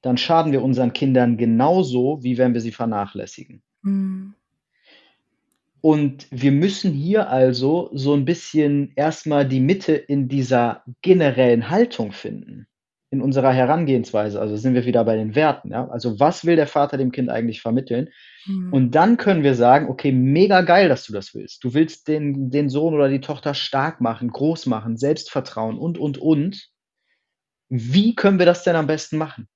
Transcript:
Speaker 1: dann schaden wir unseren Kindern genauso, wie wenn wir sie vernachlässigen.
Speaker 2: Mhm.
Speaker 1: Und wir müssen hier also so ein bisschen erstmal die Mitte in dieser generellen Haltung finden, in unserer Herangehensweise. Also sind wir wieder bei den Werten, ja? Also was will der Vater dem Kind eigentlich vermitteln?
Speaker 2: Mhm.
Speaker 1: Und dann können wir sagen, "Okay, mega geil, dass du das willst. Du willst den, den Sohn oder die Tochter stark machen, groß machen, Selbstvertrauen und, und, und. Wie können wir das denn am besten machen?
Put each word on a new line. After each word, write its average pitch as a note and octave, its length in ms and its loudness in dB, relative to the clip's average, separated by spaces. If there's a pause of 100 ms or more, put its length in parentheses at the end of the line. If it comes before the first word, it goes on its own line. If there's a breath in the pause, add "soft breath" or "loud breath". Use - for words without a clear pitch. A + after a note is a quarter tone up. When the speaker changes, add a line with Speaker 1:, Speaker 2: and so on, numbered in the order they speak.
Speaker 1:
dann B2+ 160 0
schaden D#3+ 340 2
wir C3 100 0
unseren B2 300 0
Kindern B2+ 440 2
genauso, B2+ 840 0
wie B2 160 -2
wenn B2+ 160 2
wir A#2 60 -2
sie A2+ 120 -8
vernachlässigen. G#2 880 -8 (200)
Speaker 2:
Mhm. G3 520 -6 (1500 soft breath)
Speaker 1:
Und D3+ 500 2
wir C3+ 220 2
müssen F#3 400 0
hier F3 380 -2
also C3 640 0
so C#3 220 0
ein C#3+ 100 0
bisschen C#3+ 720 -2
erstmal D3 500 0
die C3 140 0
Mitte E3 340 0
in C#3+ 340 -2
dieser B2 540 0 (200)
generellen B2+ 680 4
Haltung F3 420 0
finden, G#2+ 540 -16 (440)
in C3+ 120 -4
unserer C3+ 300 2
Herangehensweise. B2+ 880 0
Also G#2+ 160 -4
sind B2 180 0
wir B2 100 2
wieder A#2+ 200 2
bei A2 120 2
den G#2+ 180 -4
Werten, D3 360 0
ja? B2 180 -6
Also A2+ 300 -6
was D#3 260 0
will E3+ 120 4
der D#3 100 2
Vater C#3+ 300 -2
dem C3 160 -2
Kind B2+ 180 -4
eigentlich A2+ 320 -4
vermitteln? A#2+ 460 -4 (380 loud breath)
Speaker 2:
Mhm. F#3 260 -6
Speaker 1:
Und C3 240 2
dann G3+ 200 4
können F3+ 280 0
wir C#3 100 4
sagen, B2 340 4
"Okay, - 240 -2
mega D#3+ 500 4
geil, F3 260 4
dass B2+ 180 0
du A2 60 -14
das G2+ 220 -12
willst. - 280 -16
Du B2 120 -6
willst D#3+ 340 -2
den, C#3+ 420 -4
den D3 180 0
Sohn D3+ 260 -2
oder C#3+ 140 2
die C3+ 120 0
Tochter C#3+ 340 -8
stark C#3 460 -4
machen, A#2 320 -4
groß D#3+ 340 -4
machen, A2+ 300 -4
Selbstvertrauen B2 840 -4
und, E3 200 -6
und, C#3 200 -6
und. D#3+ 520 -2 (1000)
Wie C3+ 480 2
können G3 240 2
wir F3+ 60 6
das F3 180 4
denn E3+ 120 2
am D#3 120 0
besten D#3 300 -4
machen? D3 380 -8